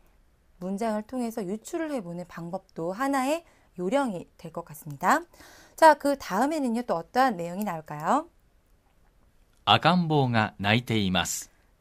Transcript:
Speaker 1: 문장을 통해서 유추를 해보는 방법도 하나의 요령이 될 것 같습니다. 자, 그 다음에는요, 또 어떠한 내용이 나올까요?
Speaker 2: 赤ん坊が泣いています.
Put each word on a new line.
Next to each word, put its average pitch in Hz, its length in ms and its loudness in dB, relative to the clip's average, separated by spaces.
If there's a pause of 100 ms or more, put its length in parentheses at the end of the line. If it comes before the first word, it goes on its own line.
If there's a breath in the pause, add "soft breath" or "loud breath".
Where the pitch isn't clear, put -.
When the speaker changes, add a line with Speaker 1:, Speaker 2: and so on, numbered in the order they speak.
(600)
Speaker 1:
문장을 208 440 -4
통해서 233 400 -8
유추를 302 480 -8
해보는 175 380 -8
방법도 170 640 -10
하나의 269 500 -2 (340 soft breath)
요령이 196 600 -2
될 160 160 -16
것 170 100 -10
같습니다. 175 600 0 (520 soft breath)
자, 311 200 10
그 285 220 0
다음에는요, 247 640 -2
또 208 120 -4
어떠한 240 400 0
내용이 175 300 -6
나올까요? 170 640 -2 (1400)
Speaker 2:
赤 117 280 6
ん 175 140 2
坊 143 240 2
が 110 260 0
泣 104 220 2
い 120 40 -4
て 113 140 -2
い 95 140 0
ま 87 140 0
す. - 260 -10 (300)